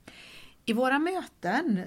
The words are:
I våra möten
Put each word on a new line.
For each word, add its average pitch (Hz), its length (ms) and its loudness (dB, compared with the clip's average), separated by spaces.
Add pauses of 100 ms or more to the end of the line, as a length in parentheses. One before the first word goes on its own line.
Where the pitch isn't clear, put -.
(640)
I 233 80 0
våra 262 260 2
möten 302 880 0